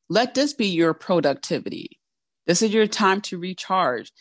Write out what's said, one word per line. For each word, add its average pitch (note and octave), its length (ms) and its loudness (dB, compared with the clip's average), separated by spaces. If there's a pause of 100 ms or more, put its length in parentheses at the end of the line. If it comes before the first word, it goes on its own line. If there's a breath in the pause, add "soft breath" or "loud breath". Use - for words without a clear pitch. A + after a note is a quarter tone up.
Let B3 260 2
this D4 180 2
be G#3 140 -2
your E3 260 2
productivity. - 1040 -4 (460)
This F3 160 2
is A3 100 2
your G#3+ 160 4
time G3+ 340 2
to F#3 180 -10
recharge. F3 800 -4